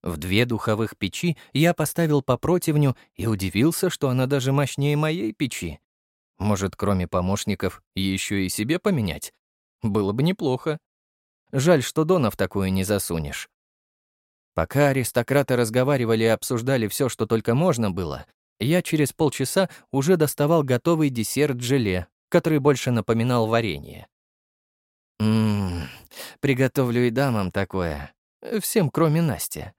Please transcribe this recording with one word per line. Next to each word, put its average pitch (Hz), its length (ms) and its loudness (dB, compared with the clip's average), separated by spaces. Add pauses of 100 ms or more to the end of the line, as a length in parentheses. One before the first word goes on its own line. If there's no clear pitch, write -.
В 87 160 -6
две 92 260 2
духовых 110 540 -2
печи 151 400 -2 (160)
я 160 180 4
поставил 151 480 0
по 123 160 0
противню 151 580 2 (200)
и 101 120 -6
удивился, 110 640 0
что 143 220 -2
она 127 160 0
даже 135 260 0
мощнее 143 460 0
моей 165 340 -2
печи. 90 480 -6 (580)
Может, 98 380 0
кроме 95 320 0
помощников, 95 760 -2 (120)
еще 95 420 -2
и 92 140 0
себе 139 280 -2
поменять? 110 540 -2 (500)
Было 101 300 0
бы 123 100 -2
неплохо. 156 560 -2 (760)
Жаль, 139 300 4
что 156 220 0
Дона 156 260 2
в - 60 -14
такую 95 340 0
не 92 140 0
засунешь. 87 640 -4 (1080)
Пока 139 320 2
аристократы 131 680 0
разговаривали 120 720 2
и 113 40 4
обсуждали 113 600 0
все, 131 220 -2
что - 160 -4
только 117 280 0
можно 127 360 2
было, 85 340 -6 (340)
я 156 220 2
через 151 320 0
полчаса 156 560 0 (220)
уже 139 260 2
доставал 156 460 2
готовый 147 480 2
десерт-желе, 123 960 0 (240)
который 160 280 2
больше 135 320 2
напоминал 117 580 2
варенье. 104 600 -2 (1080)
М, 104 720 0 (520)
приготовлю 127 680 2
и 120 40 2
дамам 113 400 0
такое. 85 640 -4 (460)
Всем, 175 300 0
кроме 156 300 2
Насти. 101 580 -4